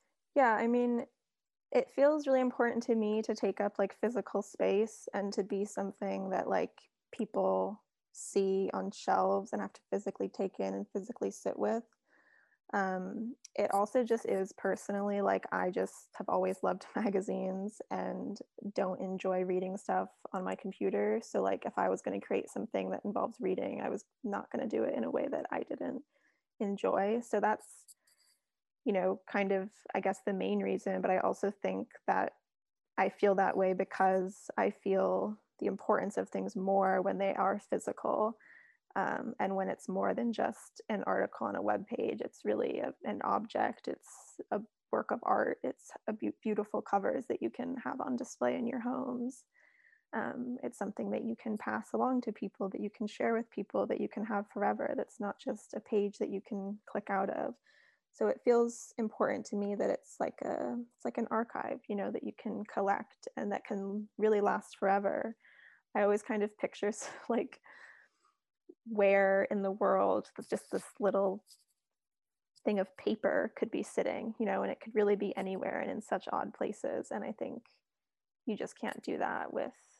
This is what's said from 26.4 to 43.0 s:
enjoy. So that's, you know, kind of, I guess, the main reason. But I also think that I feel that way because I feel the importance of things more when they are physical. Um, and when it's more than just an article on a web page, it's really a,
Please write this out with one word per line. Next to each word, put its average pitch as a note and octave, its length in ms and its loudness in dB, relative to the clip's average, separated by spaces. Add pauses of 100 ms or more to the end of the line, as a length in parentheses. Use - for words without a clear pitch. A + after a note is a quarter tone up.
enjoy. G3+ 600 2
So A3+ 200 -2
that's, - 560 -2 (880)
you A3+ 80 2
know, F#3+ 340 2
kind G3 260 2
of, G3 180 0 (240)
I F#3+ 60 0
guess, G3 240 0
the G#3 80 0
main G3 280 0
reason. F#3+ 400 0
But F#3 100 2
I F#3 80 4
also G3 320 0
think F#3+ 420 -4 (140)
that - 280 0 (640)
I G3 120 4
feel G3+ 260 4
that F#3+ 200 4
way F#3+ 180 4
because F#3+ 840 2
I G3 120 4
feel G3 680 2 (220)
the G#3 60 0
importance G3 520 0
of F#3+ 120 -2
things G3 260 -4
more F#3+ 460 4
when F#3+ 160 0
they G3 160 2
are G3 260 2
physical. - 800 0 (580)
Um, - 440 -2
and G3 160 0
when F#3+ 120 0
it's F#3+ 200 -6
more F#3+ 260 2
than A#3 180 0
just - 560 -2
an G#3 160 0
article - 440 0
on - 80 -2
a - 60 -2
web G#2 240 2
page, - 360 -2
it's - 220 -10
really - 360 2
a, - 140 -2 (100)